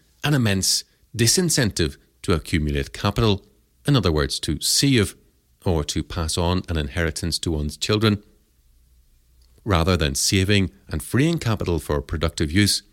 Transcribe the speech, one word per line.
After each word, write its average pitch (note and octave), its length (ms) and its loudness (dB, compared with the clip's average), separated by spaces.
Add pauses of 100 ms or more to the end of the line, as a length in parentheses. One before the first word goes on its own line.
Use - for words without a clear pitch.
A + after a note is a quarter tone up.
(220)
an D3 120 2
immense G2+ 500 0 (320)
disincentive A#2 800 2 (260)
to G2 100 0
accumulate D2+ 600 -2
capital, G#2 520 0 (420)
in C#3+ 100 4
other F2+ 160 2
words, D2 280 0
to D2+ 200 -4
save B2+ 560 2 (480)
or E2+ 200 0
to - 180 -4
pass - 360 -4
on F2+ 300 0
an E2+ 80 -2
inheritance D#2+ 640 -4
to - 100 -4
one's D2+ 260 -4
children. G#2+ 460 0 (1400)
Rather F2 320 2
than D2+ 180 0
saving F#2+ 560 2 (180)
and E2 140 -6
freeing D#3 360 0
capital F#2+ 400 -2
for D2+ 220 -2
productive D#2+ 520 -4
use, G#2 300 2 (100)